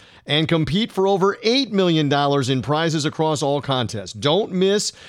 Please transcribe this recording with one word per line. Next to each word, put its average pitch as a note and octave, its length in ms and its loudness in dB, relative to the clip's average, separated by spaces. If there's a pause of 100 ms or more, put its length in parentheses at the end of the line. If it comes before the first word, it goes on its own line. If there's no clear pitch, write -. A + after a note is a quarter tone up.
(260)
and D3 220 0
compete E3 440 0
for F#3+ 160 2
over G3 340 2
eight B3+ 300 0
million E3+ 380 2
dollars C#3+ 400 2
in C3 100 0
prizes D3+ 460 -2
across D#3 360 -2
all C#3+ 200 -2
contests. A2+ 500 -4
Don't D3+ 400 0
miss G3 400 0 (160)